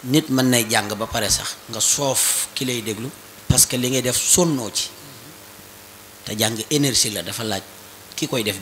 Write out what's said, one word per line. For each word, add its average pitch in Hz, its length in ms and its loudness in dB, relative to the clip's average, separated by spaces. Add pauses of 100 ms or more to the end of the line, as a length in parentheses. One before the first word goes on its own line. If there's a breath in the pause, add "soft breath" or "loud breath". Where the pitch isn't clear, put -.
Nit 147 260 2
mën 131 200 4
nay 120 200 4
jàng 107 260 2
ba 107 100 -4
pare 107 240 -2
sax, - 260 -2 (140)
nga 110 100 -8
soof - 760 2
ki 135 100 -2
lay 123 160 -2
déglu, 110 280 -4 (380)
parce 123 200 6
que - 100 -2
li 123 120 2
ngay 131 120 2
def 123 160 0
sonnoo 139 560 4
ci. - 160 -4 (1300)
Te 107 140 -8
jàng 110 200 0 (140)
énergie 135 400 2
la, 98 100 -4
dafa 98 220 -6
laaj 98 180 -2 (540)
ki 156 120 -2
koy 123 160 0
def 101 180 -2